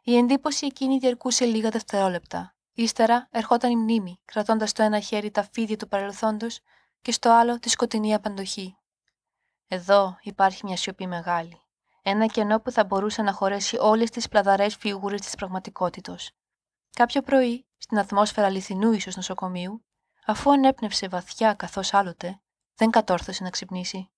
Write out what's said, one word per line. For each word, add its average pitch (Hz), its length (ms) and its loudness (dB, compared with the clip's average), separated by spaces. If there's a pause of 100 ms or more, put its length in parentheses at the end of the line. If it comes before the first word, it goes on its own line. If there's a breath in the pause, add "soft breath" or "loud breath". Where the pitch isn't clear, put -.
Η 240 160 2
εντύπωση 277 480 2
εκείνη 269 320 0
διαρκούσε 254 480 0
λίγα 220 240 0
δευτερόλεπτα. 190 840 -2 (180)
Ύστερα 233 580 2
ερχόταν 240 400 0
η 240 40 2
μνήμη, 220 500 0
κρατώντας 214 440 -2
στο - 140 0
ένα 214 160 2
χέρι 208 320 -4
τα 202 200 -2
φίδια 220 260 -4
του 208 100 -10
παρελθόντος 214 720 -4 (420)
και 240 100 -6
στο - 180 0
άλλο 233 300 6
τη 240 100 -6
σκοτεινή 214 440 0
απαντοχή. 196 640 -6 (880)
Εδώ 185 540 4
υπάρχει 196 440 0
μια 185 120 -4
σιωπή 190 300 -6
μεγάλη. 170 540 -6 (400)
Ένα 208 240 2
κενό 220 340 0
που 247 120 -6
θα 220 120 2
μπορούσε 202 380 -2
να 202 120 0
χωρέσει 196 460 -2
όλες 220 300 4
τις - 180 -8
πλαδαρές 202 480 2
φιγούρες 202 460 -6
της - 140 -12
πραγματικότητος. 185 960 -8 (640)
Κάποιο 247 260 2
πρωί, 254 440 0 (120)
στην - 220 -2
ατμόσφαιρα 202 480 2
αληθινού 190 440 0
ίσως 190 240 -2
νοσοκομείου, 185 680 -8 (400)
αφού 214 260 2
ανέπνευσε 269 560 2
βαθιά 190 460 -2
καθώς 190 400 -6
άλλοτε, 190 480 -2 (340)
δεν 220 140 4
κατόρθωσε 190 540 0
να 185 60 -6
ξυπνήσει. 185 680 -10